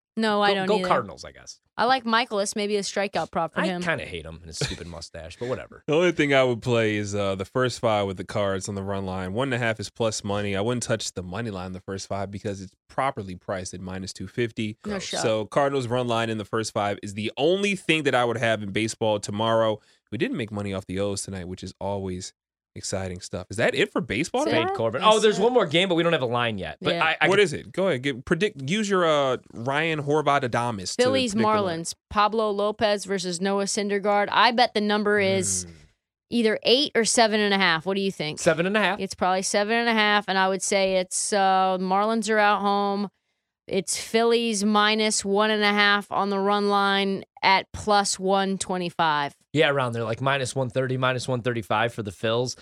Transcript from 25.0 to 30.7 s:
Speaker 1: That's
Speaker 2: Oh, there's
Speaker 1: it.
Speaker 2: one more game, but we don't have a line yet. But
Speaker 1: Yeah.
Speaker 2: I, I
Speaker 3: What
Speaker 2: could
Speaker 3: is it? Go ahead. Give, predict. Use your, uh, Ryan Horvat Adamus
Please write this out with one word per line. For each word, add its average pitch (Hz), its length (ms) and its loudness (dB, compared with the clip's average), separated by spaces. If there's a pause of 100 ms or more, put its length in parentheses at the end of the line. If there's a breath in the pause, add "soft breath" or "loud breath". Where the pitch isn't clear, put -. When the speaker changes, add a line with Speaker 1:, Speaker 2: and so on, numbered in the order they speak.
Speaker 1:
That's 214 140 6
Speaker 2:
Oh, - 40 2
there's 202 180 4
Speaker 1:
it. 190 40 2
Speaker 2:
one 240 100 4
more 220 140 4
game, 170 240 2
but 165 60 2
we 170 60 2
don't 170 120 2
have 135 80 0
a 127 40 0
line 117 300 0
yet. 80 240 -8
But 156 140 -2
Speaker 1:
Yeah. 170 100 0
Speaker 2:
I, 160 160 2
I 156 80 4
Speaker 3:
What 190 80 4
Speaker 2:
could 202 80 6
Speaker 3:
is 156 80 0
it? 98 200 -10
Go 190 160 0
ahead. 127 140 0
Give, 135 220 -4
predict. 160 460 -2
Use 208 180 -2
your, 185 180 2
uh, 139 300 2 (160)
Ryan 147 500 -2
Horvat 143 460 2
Adamus 117 480 -2